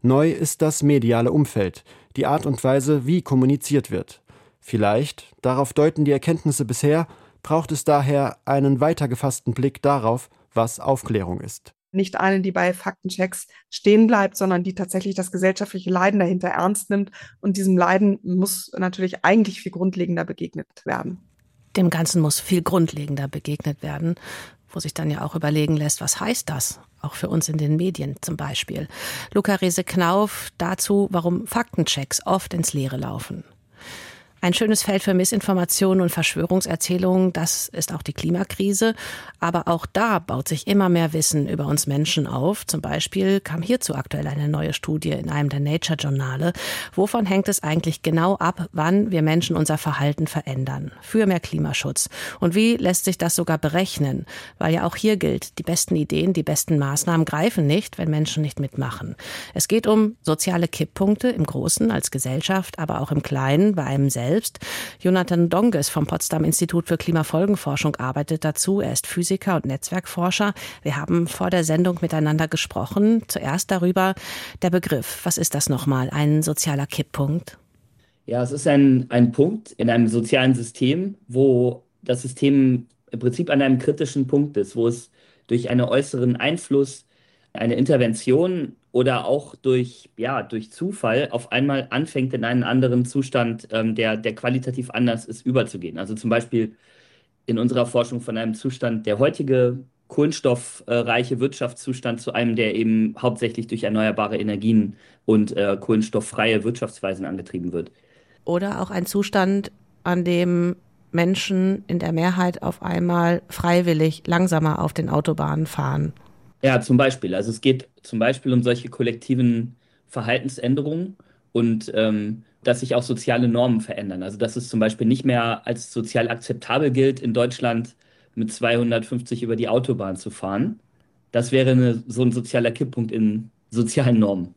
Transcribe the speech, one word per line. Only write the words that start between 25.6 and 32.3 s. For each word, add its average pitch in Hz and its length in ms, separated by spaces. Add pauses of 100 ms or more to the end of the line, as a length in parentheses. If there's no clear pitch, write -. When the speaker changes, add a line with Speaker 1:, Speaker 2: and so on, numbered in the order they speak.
Speaker 3:
lässt, 147 240
was - 220
heißt 226 280
das? 135 300 (220)
Auch - 140
für - 120
uns 160 220
in 156 80
den 151 180
Medien 156 460
zum 156 160
Beispiel. 143 500 (460)
Luca 202 220
Rese-Knauf 185 920 (100)
dazu, 190 540
warum 175 340
Faktenchecks - 800
oft - 280